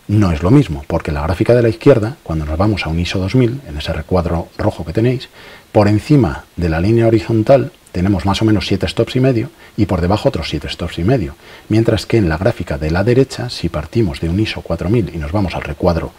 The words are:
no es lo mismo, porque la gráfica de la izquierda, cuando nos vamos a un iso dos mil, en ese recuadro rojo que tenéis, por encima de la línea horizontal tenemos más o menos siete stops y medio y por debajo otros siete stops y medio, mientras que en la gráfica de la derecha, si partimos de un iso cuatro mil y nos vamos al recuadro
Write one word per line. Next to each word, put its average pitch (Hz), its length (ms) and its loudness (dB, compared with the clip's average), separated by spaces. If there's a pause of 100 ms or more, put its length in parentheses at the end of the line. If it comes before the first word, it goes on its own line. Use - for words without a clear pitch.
no 101 240 2
es 76 100 -4
lo 90 80 2
mismo, 98 360 2
porque - 260 -4
la 71 80 -4
gráfica 117 340 2
de 123 60 4
la 113 80 2
izquierda, 117 540 2
cuando 78 200 -4
nos 76 140 -4
vamos 98 280 0
a 78 40 -4
un 82 100 -2
iso 87 200 -4
dos 95 160 -2
mil, 127 340 2
en 76 80 -10
ese 76 160 -6
recuadro 85 640 -2
rojo - 260 -4
que 80 80 -8
tenéis, 123 380 -2 (420)
por 104 160 4
encima 107 560 2 (140)
de 87 100 0
la 80 140 0
línea 113 260 4
horizontal 113 640 2 (200)
tenemos 92 340 0
más 98 160 0
o 113 40 2
menos 107 220 2
siete 95 220 -2
stops - 260 -2
y 127 60 2
medio 127 280 0 (280)
y 104 80 2
por 92 160 -2
debajo 95 260 0
otros 87 220 -2
siete - 180 -6
stops - 320 -8
y 85 60 -2
medio, 101 300 0 (340)
mientras 113 360 2
que - 120 0
en 101 100 2
la 78 100 0
gráfica - 400 -2
de 78 140 -4
la 92 140 0
derecha, 120 440 0
si - 200 -6
partimos 78 500 -2
de 82 80 -4
un 85 100 0
iso 107 240 -2
cuatro 82 280 -4
mil 110 260 0
y - 20 -6
nos 73 140 -6
vamos 95 240 -2
al 67 60 -4
recuadro 80 580 -2